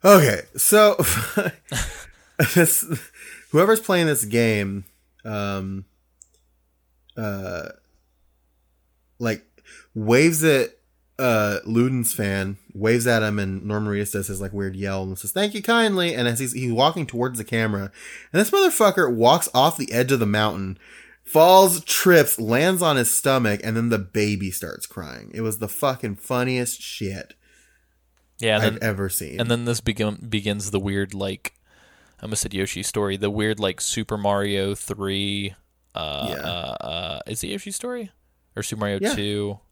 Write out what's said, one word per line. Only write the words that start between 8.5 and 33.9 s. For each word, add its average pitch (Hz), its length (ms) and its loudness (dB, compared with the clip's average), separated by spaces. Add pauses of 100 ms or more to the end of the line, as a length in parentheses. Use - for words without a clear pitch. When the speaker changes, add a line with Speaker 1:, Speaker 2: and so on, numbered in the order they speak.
Speaker 1:
like, 113 280 -4 (500)
waves 143 480 4
at, 139 340 2 (400)
uh, 107 480 2
Ludens 120 480 0
fan, 98 440 -2 (160)
waves 117 340 0
at 113 160 2
him, 104 160 0
and 95 260 -4
Norman 104 260 -2
Reedus 101 200 -4
does 101 160 -6
his, 98 140 -8
like, 98 120 -8
weird 98 220 -6
yell 98 280 -4
and 95 140 -8
says, - 140 -10
"Thank 202 240 -2
you 202 80 -8
kindly." 202 500 2
And 120 140 0
as 117 120 -2
he's, 127 120 -4
he's 127 220 -4
walking 147 340 2
towards 123 320 -4
the 107 60 -8
camera, 104 460 -2 (420)
and 165 80 4
this 220 100 0
motherfucker 208 600 4
walks 123 420 4
off 143 240 4
the - 140 -6
edge 127 200 0
of 131 80 2
the 107 80 2
mountain, 98 500 -2 (460)
falls, 175 640 6
trips, - 540 4
lands 156 440 2
on 151 140 2
his 117 160 2
stomach, 117 500 0
and 110 120 -4
then 117 140 0
the 110 80 2
baby 101 540 -2
starts - 340 -10
crying. 64 480 -16
It 113 80 -8
was 110 160 -4
the 107 100 -6
fucking 123 500 -4
funniest 123 640 -4
shit - 520 -10 (1080)
Speaker 2:
Yeah, 110 180 0
and 110 60 0
Speaker 1:
I've 110 160 2
Speaker 2:
then, - 100 -6
Speaker 1:
ever 98 200 -4
seen. 82 320 -6
Speaker 2:
and 117 100 -2
then 120 140 -2
this 117 160 -2
begin, 107 480 -4
begins 104 420 -4
the 101 80 0
weird, 98 360 -2
like, 98 380 -8 (640)
I - 40 -16
almost 107 200 -6
said 98 100 -6
Yoshi's 95 340 -4
Story, 101 300 -2
the 101 140 -2
weird, 107 280 -2
like, 95 220 -2
Super - 360 -4